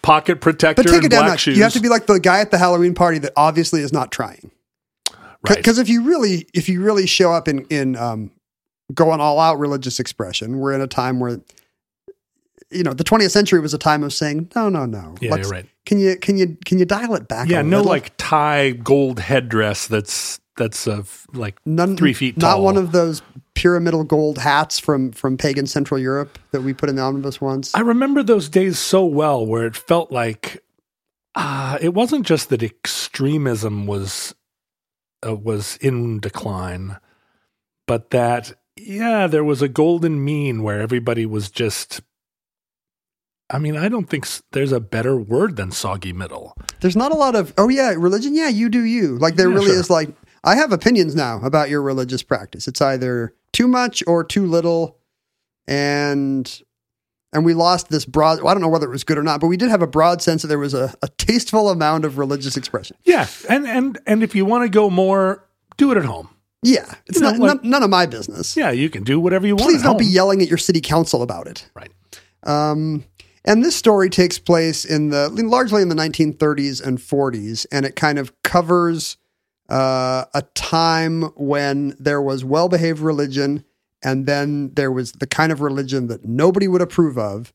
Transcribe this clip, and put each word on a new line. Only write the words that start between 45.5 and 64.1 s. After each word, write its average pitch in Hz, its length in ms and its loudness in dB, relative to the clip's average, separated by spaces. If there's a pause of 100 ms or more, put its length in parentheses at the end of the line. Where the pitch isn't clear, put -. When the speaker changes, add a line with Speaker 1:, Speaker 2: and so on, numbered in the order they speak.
Speaker 1:
than 95 140 -6
soggy 95 420 -6
middle. - 420 -12 (260)
Speaker 2:
There's 180 140 0
not 262 160 2
a 320 40 2
lot 269 200 2
of, 190 220 0
"Oh 214 120 2
yeah, 262 260 0
religion, 202 400 0
yeah, 320 140 0
you 226 200 0
do 240 140 0
you." 214 360 -2
Like, 160 160 0
there 185 140 4
Speaker 1:
Yeah, 185 60 2
Speaker 2:
really 202 160 4
Speaker 1:
sure. 185 80 4
Speaker 2:
is, 175 120 -4
like, 156 180 2 (340)
"I 190 120 6
have 285 160 2
opinions 185 420 2
now 120 300 -2
about 143 260 2
your 147 140 0
religious 131 400 -4
practice." 101 440 -6
It's 131 140 -4
either 127 520 -2 (180)
too 247 160 4
much 247 400 0
or 170 160 2
too 190 240 0
little, 165 500 0 (680)
and, 143 960 -2 (680)
and 156 140 0
we 170 80 4
lost 170 360 2
this 151 160 -2
broad, 156 340 2
I 165 140 2
don't 196 80 2
know 165 80 0
whether 156 180 0
it 120 40 -8
was 131 120 -8
good 156 140 -2
or 151 60 -2
not, 151 160 0
but 160 80 0
we 180 100 2
did 240 120 0
have 208 120 4
a 165 60 0
broad 160 340 2
sense 160 200 0
that 160 60 -8
there 151 120 0
was 143 140 -4
a, 131 200 -4 (100)
a 135 60 -6
tasteful 220 600 0
amount 156 360 0
of 139 120 -4
religious 139 400 -4
expression. - 460 -8
Speaker 1:
Yeah, 330 240 4 (220)
and, 277 180 2
and, 247 400 -2
and 214 160 2